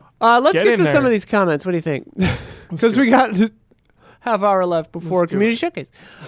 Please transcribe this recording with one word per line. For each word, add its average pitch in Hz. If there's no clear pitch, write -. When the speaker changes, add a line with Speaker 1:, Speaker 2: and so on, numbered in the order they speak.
Speaker 1:
Uh, 233
let's 349
Speaker 2:
Get 494
Speaker 1:
get 415
Speaker 2:
in 392
Speaker 1:
to 339
some 285
Speaker 2:
there. -
Speaker 1:
of 247
these 214
comments. 175
What 185
do 170
you 160
think? 147
<laughs> -
Speaker 2:
Let's -
Speaker 1:
'Cause 226
Speaker 2:
do 254
Speaker 1:
we 277
Speaker 2:
it. -
Speaker 1:
got 254
half 220
hour 190
left 165
before 170
Speaker 2:
Let's 170
do 185
Speaker 1:
Community 226
Speaker 2:
it. -
Speaker 1:
Showcase. 320